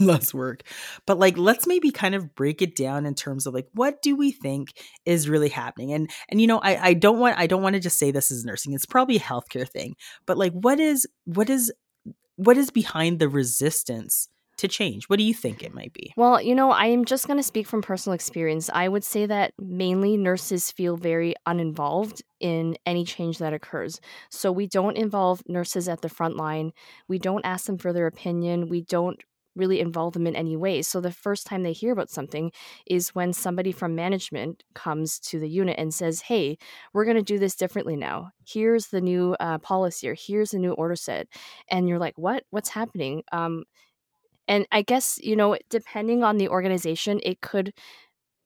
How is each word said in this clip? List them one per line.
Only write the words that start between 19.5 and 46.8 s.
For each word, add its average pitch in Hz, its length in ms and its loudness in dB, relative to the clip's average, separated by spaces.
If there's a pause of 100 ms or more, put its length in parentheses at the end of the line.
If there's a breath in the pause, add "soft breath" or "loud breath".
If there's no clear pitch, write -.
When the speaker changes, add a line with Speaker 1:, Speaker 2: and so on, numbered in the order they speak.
Speaker 2:
mainly 185 600 0
nurses 185 560 0
feel 175 240 -2
very 170 400 0 (100)
uninvolved 165 800 -2 (160)
in 165 440 -2
any 175 200 -2
change 165 340 -6
that 156 140 -4
occurs. 151 480 -8 (300 loud breath)
So - 200 -2
we 196 160 -2
don't 196 300 0
involve 196 500 0
nurses 175 420 -4
at 165 120 -4
the 165 80 -4
front 165 280 -4
line. 156 360 -4 (340 soft breath)
We 185 140 -2
don't 190 260 -2
ask 185 200 -4
them 190 120 -4
for 175 140 -2
their 170 160 0
opinion. 175 600 -2
We 170 140 -2
don't 175 400 -2 (320)
really 185 240 2
involve 170 360 -2
them 170 120 0
in 165 80 -2
any 160 220 -4
way. 175 260 0
So - 180 -4
the 175 120 -2
first 202 340 -6
time 190 160 -4
they 170 100 -2
hear 226 200 -2
about 196 180 -2
something 151 400 -6 (340 loud breath)
is 180 300 -2
when 180 180 -2
somebody 180 380 -2
from 175 240 -4
management 165 680 -4 (100)
comes 156 460 -4
to - 180 -8
the 156 100 -6
unit 180 300 0
and 160 160 -4
says, 165 280 -4
"Hey, 160 360 -2 (340 loud breath)
we're 208 120 0
gonna 226 180 4
do 202 160 0
this 190 160 0
differently 180 400 -4
now. 143 380 -8 (120)
Here's 220 440 2
the 190 120 -2
new, 180 380 2
uh, 165 200 -2
policy," 185 500 -2
or, 156 100 -4
"Here's 208 320 -2
the 202 80 -4
new 180 140 0
order 170 240 -2
set." - 320 -8 (420 loud breath)
And 180 180 2
you're 175 120 0
like, 165 180 -4
"What? 196 320 -2
What's 208 200 -6
happening?" 160 600 -6
Um, 165 320 -4 (880)
and 202 220 2
I 208 80 4
guess, 254 420 0
you 214 140 0
know, 208 220 4 (100)
depending 226 560 -2
on 214 140 4
the 190 100 2
organization, 185 720 0